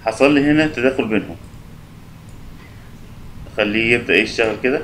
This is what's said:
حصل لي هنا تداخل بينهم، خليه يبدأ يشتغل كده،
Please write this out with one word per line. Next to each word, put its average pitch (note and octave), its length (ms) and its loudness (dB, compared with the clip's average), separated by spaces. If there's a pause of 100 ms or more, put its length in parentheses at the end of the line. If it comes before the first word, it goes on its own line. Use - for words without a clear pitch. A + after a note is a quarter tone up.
حصل C3 300 4
لي C#3+ 160 4
هنا D#3 160 4
تداخل C3 420 0
بينهم، G2 280 -2 (2250)
خليه A2+ 380 2
يبدأ A2+ 220 2
يشتغل A2 460 0
كده، C3 220 0